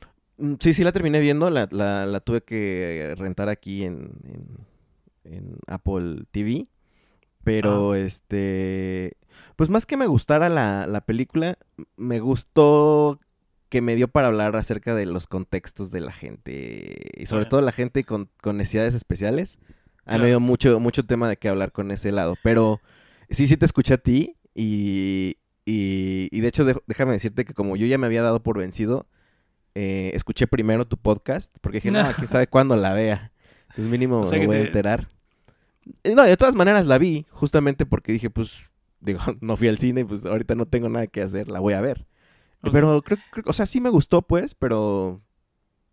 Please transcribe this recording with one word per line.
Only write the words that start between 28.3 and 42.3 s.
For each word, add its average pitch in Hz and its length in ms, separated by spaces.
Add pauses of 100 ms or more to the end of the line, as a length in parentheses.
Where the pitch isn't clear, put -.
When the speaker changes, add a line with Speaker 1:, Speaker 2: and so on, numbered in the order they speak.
Speaker 1:
por 110 160
vencido, 104 480 (680)
eh, 95 400
escuché 110 320
primero 113 400
tu 113 100
podcast, - 640
porque 104 160
dije, 196 140
"No, 208 100
Speaker 2:
<laughs> 135 160
Speaker 1:
quién 127 120
sabe 127 180
cuándo 135 300
la 95 160
vea". 107 380 (380)
Entonces 113 220
mínimo 123 300
Speaker 2:
O 101 40
sea 90 140
Speaker 1:
me - 40
Speaker 2:
que 101 40
Speaker 1:
voy 107 80
a 107 60
Speaker 2:
te 107 60
Speaker 1:
enterar. 104 420 (920)
Eh, 214 120
no, 277 80
de 185 140
todas 262 180
maneras 196 320
la 131 100
vi, 156 340
justamente 143 540
porque 110 280
dije, 113 160
pues, 107 260 (460)
digo, 98 180
<laughs> - 220
no 110 160
fui 117 100
al 107 100
cine, 123 280
pues 101 200
ahorita 113 300
no 113 120
tengo 117 220
nada 113 180
que 104 140
hacer, 95 280
la 92 100
voy 101 140
a 98 80
ver. 131 260 (560)